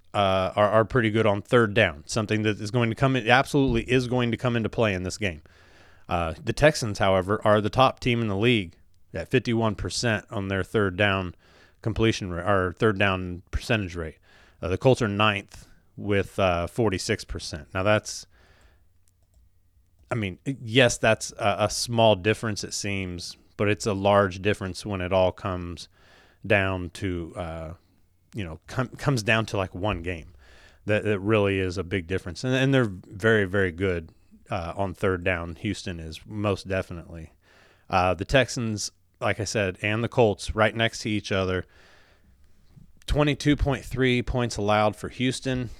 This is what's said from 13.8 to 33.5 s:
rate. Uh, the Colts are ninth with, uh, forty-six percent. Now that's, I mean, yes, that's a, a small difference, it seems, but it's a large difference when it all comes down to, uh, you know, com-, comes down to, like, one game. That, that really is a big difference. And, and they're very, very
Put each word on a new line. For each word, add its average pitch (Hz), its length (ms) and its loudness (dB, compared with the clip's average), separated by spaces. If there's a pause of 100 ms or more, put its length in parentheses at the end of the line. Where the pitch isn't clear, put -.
rate. 80 220 -8 (420)
Uh, 85 80 -4
the 92 100 0
Colts 127 220 4
are 113 80 2
ninth 101 580 -2 (300)
with, 101 420 -2
uh, 87 280 2
forty-six 104 580 -2
percent. - 480 -12
Now 95 100 -2
that's, - 440 0 (1800)
I 123 40 -2
mean, 98 320 -4
yes, 123 500 2
that's - 360 0
a, 98 320 0
a 104 60 0
small 113 460 4
difference, 104 480 -2
it - 80 -12
seems, 95 640 -6 (220)
but 104 100 2
it's 107 160 0
a 110 80 0
large 98 480 4
difference 95 460 -4
when 95 160 -4
it 90 100 -2
all 92 200 4
comes 90 580 -8 (560)
down 95 480 0
to, 87 420 -6
uh, 82 360 -10 (640)
you 107 80 -8
know, 80 160 -10 (100)
com-, 123 200 -4
comes 131 340 -2
down 110 240 2
to, 104 120 -4
like, 95 160 -2
one 92 280 -4
game. 85 300 -8 (540)
That, 104 180 2
that 104 160 0
really 101 380 2
is 92 180 -2
a 92 80 -4
big 90 220 -4
difference. 90 360 -6
And, 127 120 0
and 131 180 2
they're 123 180 4
very, 104 540 0
very 95 260 0